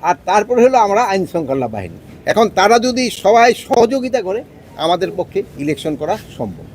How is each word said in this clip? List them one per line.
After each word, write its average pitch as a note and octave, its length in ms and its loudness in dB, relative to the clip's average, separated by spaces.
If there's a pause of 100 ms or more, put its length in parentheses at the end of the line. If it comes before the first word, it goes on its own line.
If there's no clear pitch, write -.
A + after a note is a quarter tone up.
আর F3+ 80 2 (120)
তারপরে G#3+ 360 2
হলো C4 120 4 (100)
আমরা G3+ 160 2 (100)
আইন F#3+ 180 0
শৃঙ্খলা C3+ 440 -4
বাহিনী। F#2 240 -10 (340)
এখন A3 140 2 (120)
তারা G#3+ 180 4 (100)
যদি B3+ 180 -2 (180)
সবাই A3+ 280 6 (160)
সহযোগিতা B3 640 0
করে G#3+ 120 -4 (440)
আমাদের F3+ 340 0
পক্ষে F#3 220 -6 (220)
ইলেকশন D3+ 380 -4
করা D#3+ 140 -4 (240)
সম্ভব। F#2 260 -10 (100)